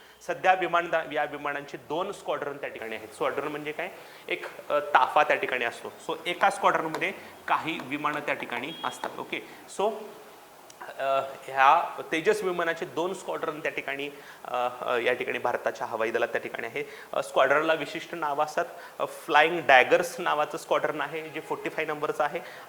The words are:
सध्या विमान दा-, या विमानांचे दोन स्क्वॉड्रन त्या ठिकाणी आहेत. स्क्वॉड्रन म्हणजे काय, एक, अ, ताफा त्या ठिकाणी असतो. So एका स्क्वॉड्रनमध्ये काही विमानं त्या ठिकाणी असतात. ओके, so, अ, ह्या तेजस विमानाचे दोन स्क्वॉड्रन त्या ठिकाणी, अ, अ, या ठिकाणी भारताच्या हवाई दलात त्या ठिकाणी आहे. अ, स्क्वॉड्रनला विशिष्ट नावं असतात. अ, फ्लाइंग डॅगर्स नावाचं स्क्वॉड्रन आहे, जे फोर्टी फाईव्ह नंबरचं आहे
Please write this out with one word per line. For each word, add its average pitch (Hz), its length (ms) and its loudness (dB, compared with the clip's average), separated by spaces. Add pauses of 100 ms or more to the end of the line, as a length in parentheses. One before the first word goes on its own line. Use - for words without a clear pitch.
(260)
सध्या 185 280 4
विमान 170 360 2
दा-, 160 220 0
या 147 120 2
विमानांचे 143 520 -6
दोन 170 360 -4
स्क्वॉड्रन 143 440 -4
त्या 139 120 -8
ठिकाणी 113 280 -8
आहेत. 107 120 -12
स्क्वॉड्रन 143 400 -2
म्हणजे 151 240 -6
काय, 165 180 -6 (380)
एक, - 440 -6
अ, 147 60 4 (160)
ताफा 139 280 6
त्या 147 140 4
ठिकाणी 131 280 -2
असतो. 110 280 -6 (160)
So 165 80 -4 (100)
एका 175 240 4
स्क्वॉड्रनमध्ये 165 600 0 (360)
काही 156 340 0
विमानं 147 380 -4
त्या 143 140 -2
ठिकाणी 127 380 -6 (120)
असतात. - 340 -6
ओके, - 300 -6 (300)
so, 208 120 4 (1080)
अ, 135 220 2 (240)
ह्या 135 580 6 (100)
तेजस 196 300 2
विमानाचे 175 440 0
दोन 160 280 -2
स्क्वॉड्रन 156 460 -6
त्या 147 100 -2
ठिकाणी, 143 400 -6 (340)
अ, 123 240 0 (120)
अ, 123 180 2
या 123 140 4
ठिकाणी 123 260 -2
भारताच्या 120 480 -2
हवाई 113 240 0
दलात 117 180 2
त्या 117 120 -2
ठिकाणी 117 260 -6
आहे. 139 180 -6 (280)
अ, 135 100 0
स्क्वॉड्रनला 151 520 6
विशिष्ट 156 400 -6
नावं 151 300 0
असतात. 170 200 -2 (340)
अ, - 60 0
फ्लाइंग 156 640 4
डॅगर्स 147 540 6
नावाचं 151 380 0
स्क्वॉड्रन 151 420 0
आहे, 156 280 -6
जे 151 120 -8
फोर्टी 156 300 -6
फाईव्ह 156 240 -2
नंबरचं 151 300 -2
आहे 165 160 -4 (280)